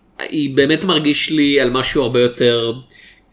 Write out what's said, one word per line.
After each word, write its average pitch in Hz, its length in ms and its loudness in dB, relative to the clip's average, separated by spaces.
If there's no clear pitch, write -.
היא 139 360 -4
באמת 143 280 2
מרגיש 156 460 0
לי 143 300 2
על 127 100 2
משהו 131 340 -2
הרבה 123 180 0
יותר, 120 520 0